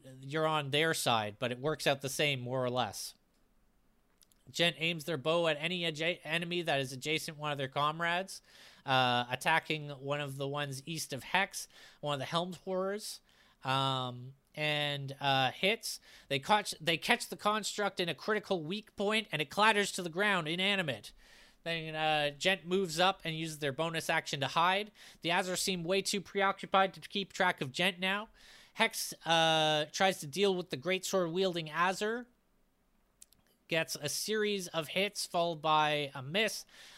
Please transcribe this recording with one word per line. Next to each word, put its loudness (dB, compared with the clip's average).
you're 0
on 2
their 4
side, 0
but 0
it -6
works -2
out 2
the -4
same, 0
more -2
or 0
less." -4
Gent 2
aims -2
their -2
bow 2
at 2
any -2
adja-, -2
enemy -2
that 2
is -2
adjacent -4
one -4
of -2
their -2
comrades, 0
uh, 4
attacking 0
one -4
of -6
the -4
ones -6
east -6
of -6
Hex, -2
one -2
of -2
the -6
Helmed -2
Horrors, -4
um, -2
and, -2
uh, 4
hits. -2
They -2
catch, 2
they 0
catch 0
the -10
construct 0
in 0
a -4
critical -2
weak -8
point, 0
and 0
it -6
clatters 4
to -4
the -4
ground, 2
inanimate. -2
Then, -6
uh, 2
Gent 0
moves 0
up 4
and -4
uses -6
their 0
bonus -2
action 0
to 0
hide. 2
The -2
Azur 0
seem -2
way 2
too -2
preoccupied 2
to -18
keep -6
track 2
of -4
Gent 2
now. -2
Hex, 0
uh, 4
tries 2
to -8
deal 2
with -6
the -4
greatsword 0
wielding 0
Azur. 0
Gets 0
a -6
series -2
of -4
hits -2
followed -2
by 4
a -10
miss. -2